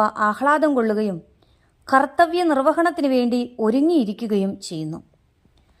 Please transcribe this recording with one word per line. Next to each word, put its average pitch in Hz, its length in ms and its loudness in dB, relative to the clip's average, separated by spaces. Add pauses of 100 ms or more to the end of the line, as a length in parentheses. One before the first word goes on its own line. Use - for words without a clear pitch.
(180)
ആഹ്ലാദം 277 560 0
കൊള്ളുകയും 214 440 -2 (680)
കർത്തവ്യ 320 560 2
നിർവഹണത്തിനു 311 640 0
വേണ്ടി 247 320 0 (180)
ഒരുങ്ങിയിരിക്കുകയും 220 920 0 (100)
ചെയ്യുന്നു. 160 380 -10 (800)